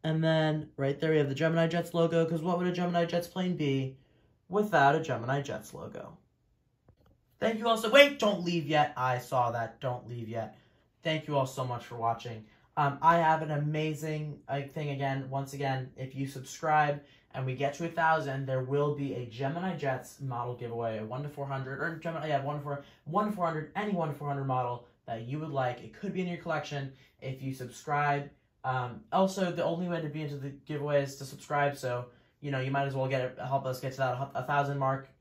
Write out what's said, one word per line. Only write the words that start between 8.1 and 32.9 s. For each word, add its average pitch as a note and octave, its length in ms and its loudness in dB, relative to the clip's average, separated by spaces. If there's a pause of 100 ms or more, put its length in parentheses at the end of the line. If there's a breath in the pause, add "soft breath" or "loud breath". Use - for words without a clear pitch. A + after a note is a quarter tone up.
don't F#3+ 240 2
leave E3+ 240 0
yet. D3 300 4
I B2+ 220 2
saw B2 320 2
that, - 300 -6
don't B2 280 -4
leave A#2 200 -8
yet. A2+ 280 -6 (460 soft breath)
Thank D#3 240 -2
you D3 100 0
all C3+ 100 4
so - 180 -6
much B2 200 -6
for A#2 120 -12
watching. A2+ 480 -2 (320 soft breath)
Um, C#3+ 260 2
I E3 140 8
have D#3+ 260 6
an D3+ 80 -4
amazing, D3+ 880 -2 (100)
uh, C#3 140 -2
thing D3 280 -6
again. C3+ 380 -2
Once C3+ 240 -4
again, C3+ 440 -2
if C3 180 -10
you C3+ 120 -4
subscribe D3 760 0 (320 loud breath)
and C3+ 100 -4
we B2+ 100 -2
get C3+ 200 0
to E3+ 100 -4
a E3 40 -2
thousand, D3 580 2
there C3 160 0
will C#3+ 320 2
be C#3 200 -4
a B2 120 -6
Gemini D#3 500 -4
Jets C3 440 -4
model B2 340 -4
giveaway, A2+ 440 -4
a G#2+ 60 -6
one B2+ 200 -6
to D3 40 -6
four C#3 160 -8
hundred, C3+ 360 -6
or E3 180 -4
Gemini, D#3+ 300 -4
yeah, C3+ 140 2
one D3 160 -2
to C3+ 40 -8
four, C#3+ 220 -6 (200 loud breath)
one G3+ 220 2
to G#3 60 -2
four F3+ 140 0
hundred, D#3 300 -2
any G#3 160 -2
one E3 160 0
to C#3 60 -4
four C#3+ 140 -6
hundred C#3 160 -2
model B2+ 420 -2 (200 loud breath)
that A2+ 160 -6
you C3+ 160 -6
would D#3 120 -6
like. B2+ 320 -2
It A2 100 -16
could F#3 220 -8
be F#3 80 -2
in F3 60 -2
your E3+ 100 -6
collection C#3+ 540 -4 (280 loud breath)
if C3 220 -8
you C3 100 -4
subscribe. C#3+ 800 -2 (320 soft breath)
Um, B2 400 -4 (100)
also, F#3+ 380 2
the D#3+ 140 -2
only E3+ 240 0
way E3 120 -2
to D#3 80 -4
be D3+ 140 -6
into C#3+ 140 -6
the C3+ 140 -8
giveaway C#3+ 520 0
is C#3 140 -6
to C3+ 80 -12
subscribe, C#3+ 520 -2
so, B2 300 -4 (340 soft breath)
you C#3+ 100 -6
know, C3+ 100 0
you C3 100 -2
might C#3 160 2
as C3+ 80 -4